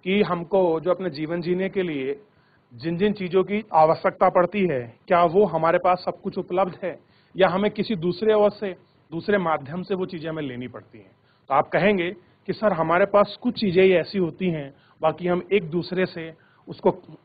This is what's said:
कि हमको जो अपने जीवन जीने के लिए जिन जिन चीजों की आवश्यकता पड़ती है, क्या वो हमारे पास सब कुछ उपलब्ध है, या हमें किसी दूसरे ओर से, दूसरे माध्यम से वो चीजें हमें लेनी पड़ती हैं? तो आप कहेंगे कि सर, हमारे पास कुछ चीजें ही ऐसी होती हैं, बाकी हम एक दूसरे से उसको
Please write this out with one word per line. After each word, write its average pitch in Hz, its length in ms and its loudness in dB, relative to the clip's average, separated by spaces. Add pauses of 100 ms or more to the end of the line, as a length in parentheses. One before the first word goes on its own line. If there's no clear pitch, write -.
कि 196 180 0
हमको 170 580 0
जो 160 120 -2
अपने 185 180 -2
जीवन 156 320 -6
जीने 180 280 -2
के 190 140 -4
लिए 139 380 -6 (520)
जिन 156 240 -6
जिन 208 160 2
चीजों 185 300 0
की 202 200 -4 (100)
आवश्यकता 160 560 4
पड़ती 185 380 2
है, 123 280 -4 (120)
क्या 175 160 4
वो 175 220 4
हमारे 165 320 0
पास - 280 0
सब - 160 -8
कुछ 196 160 -8
उपलब्ध 180 460 -2
है, 165 160 -8 (380)
या 180 100 6
हमें 196 240 0
किसी 208 240 -4
दूसरे 180 380 0
ओर 208 160 4
से, 196 260 -6 (360)
दूसरे 185 260 -2
माध्यम 160 460 -4
से 196 120 -4
वो 180 100 -4
चीजें 160 240 -10
हमें 156 140 -8
लेनी 127 240 -8
पड़ती 113 300 -18
हैं? 101 140 -20 (380)
तो 135 60 2
आप 151 120 4
कहेंगे 180 440 0 (360)
कि 190 60 -6
सर, 208 200 0
हमारे 165 320 2
पास 202 360 2
कुछ 247 180 -4
चीजें 190 240 4
ही 190 80 6
ऐसी 175 260 0
होती 185 320 -2
हैं, 147 240 -6 (280)
बाकी 160 260 -2
हम 175 160 0 (100)
एक 190 160 0
दूसरे 180 360 -2
से 160 280 -12 (340)
उसको 180 300 0 (280)